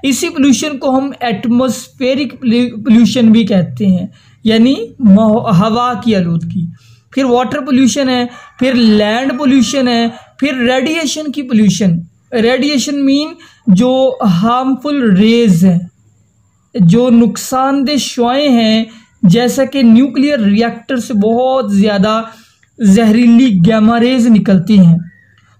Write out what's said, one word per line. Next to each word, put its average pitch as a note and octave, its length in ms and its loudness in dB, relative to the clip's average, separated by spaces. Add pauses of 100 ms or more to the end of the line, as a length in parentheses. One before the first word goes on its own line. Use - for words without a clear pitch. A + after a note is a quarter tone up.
इसी C#4 240 -2
pollution C#4+ 480 -2
को C#4+ 140 -4
हम C4+ 220 -2 (100)
atmospheric B3 1120 -4
पोल्यूशन A#3 960 0
भी A3+ 120 4
कहते G3 420 -2
हैं, F3+ 240 -2 (340)
यानी A3+ 320 2 (260)
महो-, A3 500 2
हवा A3+ 400 0 (120)
की A3+ 100 0
आलूदगी। E3+ 540 -4 (460)
फिर C4+ 100 -2
water B3+ 360 -2
pollution C4+ 480 -2
है, B3 200 -2 (320)
फिर C4 140 0
land A3+ 640 0
pollution C4+ 500 0
है, A#3 240 -2 (280)
फिर C4+ 220 -2
radiation D4+ 680 -4
की C#4+ 120 -8
pollution। G#3 580 0 (340)
Radiation B3+ 600 -2
mean C#4+ 380 -2 (360)
जो B3+ 520 2
harmful A#3+ 960 0
rays G#3+ 480 2
हैं, F3+ 260 0 (840)
जो A#3 360 2
नुकसानदेह C4 840 0
शुआएं B3+ 520 -2
हैं, A3+ 380 0 (380)
जैसा A#3+ 400 2
कि C4+ 180 -4
nuclear C4 580 2
reactor A#3 600 -2
से A#3 140 -10
बहुत A#3 600 0
ज़्यादा G#3+ 560 0 (480)
जहरीली A#3 720 4 (100)
gamma A3 380 2
rays B3 280 0
निकलती G#3 500 2
हैं, E3+ 220 6 (600)